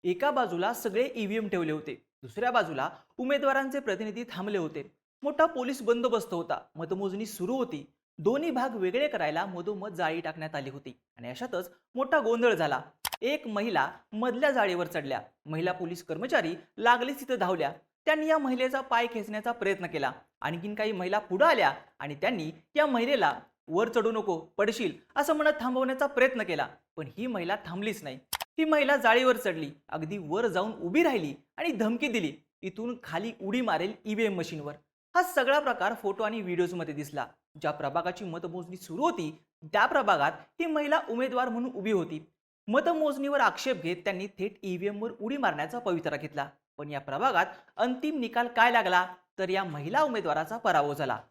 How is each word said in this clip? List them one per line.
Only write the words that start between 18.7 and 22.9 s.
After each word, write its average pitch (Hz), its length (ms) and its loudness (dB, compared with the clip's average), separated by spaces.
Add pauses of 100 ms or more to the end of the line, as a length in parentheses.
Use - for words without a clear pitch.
पाय 240 320 2
खेचण्याचा 214 400 -6
प्रयत्न 196 340 0
केला. 143 260 -2 (280)
आणखीन 170 340 -6
काही 214 180 -2
महिला 185 260 -2
पुढं 208 280 2
आल्या 202 260 6 (260)
आणि 147 160 -8
त्यांनी 170 360 -2 (240)
या 294 120 6
महिलेला, 233 540 2 (280)